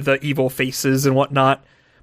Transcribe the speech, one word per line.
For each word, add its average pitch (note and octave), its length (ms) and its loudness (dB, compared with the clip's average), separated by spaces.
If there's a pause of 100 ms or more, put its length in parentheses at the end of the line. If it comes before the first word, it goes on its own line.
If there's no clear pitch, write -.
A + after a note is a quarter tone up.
the C#3 220 0
evil C#3 240 -2
faces C3+ 560 -2
and C3+ 100 2
whatnot. C3+ 480 0 (400)